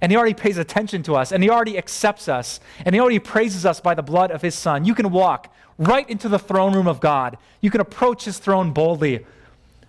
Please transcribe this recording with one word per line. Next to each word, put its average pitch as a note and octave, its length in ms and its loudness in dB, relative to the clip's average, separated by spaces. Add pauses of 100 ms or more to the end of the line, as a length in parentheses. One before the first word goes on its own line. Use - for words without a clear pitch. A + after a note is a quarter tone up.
and F3 100 2
he G#3 60 4
already A3+ 180 2
pays G3+ 240 -2
attention G3 460 -4
to D3+ 120 0
us, C3 160 0
and F#3 100 2
he G3+ 80 4
already A3+ 260 0
accepts - 520 -4
us, B2+ 320 -6 (240)
and F3+ 100 2
he A3 60 4
already B3 180 4
praises G3 480 -2
us E3 140 0
by F3 140 0
the D#3 80 -4
blood F3+ 280 0
of D#3+ 120 -6
his F3 120 -4
Son. D3+ 300 -2
You A3 100 2
can G#3 160 0
walk F3 420 0 (260)
right A#3+ 300 2
into A3+ 200 -6
the G3+ 100 2
throne F#3+ 360 0
room F#3+ 140 2
of D3+ 120 -2
God. C3+ 380 0 (220)
You G#3 100 2
can A3 100 2
approach A#3+ 440 -2
his G3+ 140 -8
throne F#3+ 340 0
boldly D3+ 540 0 (600)